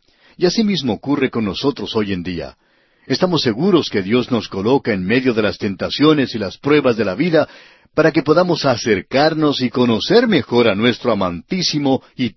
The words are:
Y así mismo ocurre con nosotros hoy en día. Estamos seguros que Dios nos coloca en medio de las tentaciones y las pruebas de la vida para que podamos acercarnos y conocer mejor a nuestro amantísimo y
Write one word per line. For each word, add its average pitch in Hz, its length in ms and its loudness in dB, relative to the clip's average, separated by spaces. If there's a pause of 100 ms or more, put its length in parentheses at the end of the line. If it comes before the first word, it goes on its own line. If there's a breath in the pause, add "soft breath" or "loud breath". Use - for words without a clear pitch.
(380 soft breath)
Y 160 80 0
así 180 180 0
mismo 143 300 0
ocurre 135 360 -2
con 117 140 -4
nosotros 104 540 -4
hoy 101 160 -2
en 90 100 -4
día. 80 320 -8 (520)
Estamos 165 340 0
seguros 147 480 0
que 107 120 -2
Dios 110 300 -2
nos 113 160 -2
coloca 113 460 0
en 92 100 -2
medio 123 300 0
de 110 80 0
las 101 160 -2
tentaciones 120 800 0
y 110 40 -6
las 92 180 -8
pruebas 139 380 2
de 107 80 -2
la 95 120 -2
vida 156 340 2 (440 loud breath)
para 156 180 2
que 156 120 0
podamos 170 400 2
acercarnos 135 960 0
y 123 80 0
conocer 123 580 2
mejor 120 420 2
a 98 60 2
nuestro 117 360 0
amantísimo 127 920 -2 (140 soft breath)
y 120 220 -4